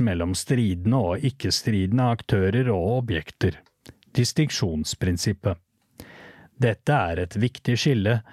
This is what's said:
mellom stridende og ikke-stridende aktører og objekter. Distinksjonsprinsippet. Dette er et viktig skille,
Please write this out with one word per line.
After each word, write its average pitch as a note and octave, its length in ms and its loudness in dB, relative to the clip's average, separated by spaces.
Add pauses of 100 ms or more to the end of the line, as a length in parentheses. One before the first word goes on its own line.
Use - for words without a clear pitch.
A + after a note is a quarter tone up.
mellom F2+ 320 0
stridende A2 640 0
og F#2 240 -2
ikke-stridende A2 880 0
aktører A2 560 0
og A2 300 0
objekter. F2+ 580 -2 (560)
Distinksjonsprinsippet. G2 1400 0 (1040)
Dette B2 480 2
er E2 140 -2
et F2+ 180 -6
viktig A#2+ 400 0
skille, A2+ 380 2 (140)